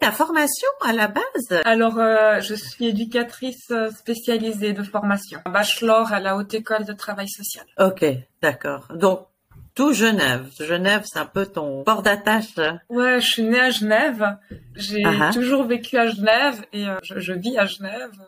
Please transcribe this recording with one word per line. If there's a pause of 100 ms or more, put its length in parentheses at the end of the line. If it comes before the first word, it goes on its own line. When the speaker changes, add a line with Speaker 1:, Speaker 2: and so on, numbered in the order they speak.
Speaker 1:
ta
formation (160)
à
la
base ?
Speaker 2:
Alors,
euh,
je
suis
éducatrice,
euh,
spécialisée
de
formation.
Un
bachelor
à
la
Haute
École
de
Travail
Social. (140)
Speaker 1:
Ok, (380)
d'accord.
Donc, (480)
tout
Genève. (120)
Genève,
c'est
un
peu
ton
port
d'attache,
hein ? (100)
Speaker 2:
Ouais,
je
suis
née
à
Genève. (360)
J'ai
Speaker 1:
Ah
ah.
Speaker 2:
toujours
vécu
à
Genève
et,
euh,
je,
je
vis
à
Genève. (160)